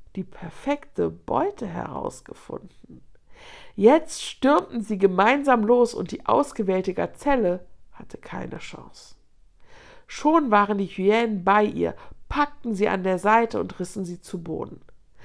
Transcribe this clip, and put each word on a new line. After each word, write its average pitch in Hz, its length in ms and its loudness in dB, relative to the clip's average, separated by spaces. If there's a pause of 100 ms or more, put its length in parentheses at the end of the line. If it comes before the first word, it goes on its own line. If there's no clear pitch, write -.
(160)
die 190 80 -6
perfekte - 880 -6
Beute 247 560 -4
herausgefunden. - 1400 -12 (760)
Jetzt 277 460 4
stürmten - 600 0
sie 202 160 -4
gemeinsam 220 680 4
los 233 300 4
und - 180 -6
die - 140 -10
ausgewählte 190 680 0
Gazelle 185 720 0 (280)
hatte - 240 -18
keine - 400 -12
Chance. - 580 -18 (920)
Schon 302 440 2
waren 202 260 4
die 196 100 0
Hyänen 208 580 2
bei 208 180 6
ihr, - 320 -2 (320)
packten 285 460 -4
sie 196 160 0
an 185 140 -2
der 185 160 0
Seite 226 420 2
und - 180 -8
rissen 185 240 -8
sie 175 160 -10
zu - 240 -10
Boden. - 380 -10 (440)